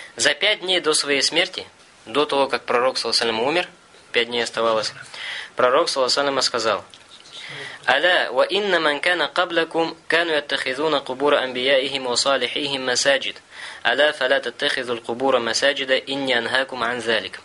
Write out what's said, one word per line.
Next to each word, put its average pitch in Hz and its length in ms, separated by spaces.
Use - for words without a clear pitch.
за 143 180
пять 202 260
дней 180 200
до 151 120
своей 143 300
смерти, 147 440
до 135 220
того, 139 220
как 120 160
пророк, 123 340
саллаллаху 117 260
алейхи 113 80
ва 110 60
саллям, 123 100
умер, 175 200
пять 117 160
дней 120 140
оставалось, 113 500
пророк, 135 320
саллаллаху 131 320
алейхи 143 80
ва 135 40
саллям, 131 100
сказал, 110 420
«Аля, 143 460
ва 131 100
инна 185 380
ман 147 200
кана 170 280
каблакум, 165 680
кану 165 240
яттахизуна 143 680
кубура 135 380
анбияихим 131 680
ва 120 100
салихихим 135 680
масаджид. 127 560
Аля, 139 280
фа 131 140
ла 135 140
таттахизу 127 540
л-кубура 123 440
масаджида, 131 580
инни 135 360
анхакум 123 500
ан 120 180
залик». 110 440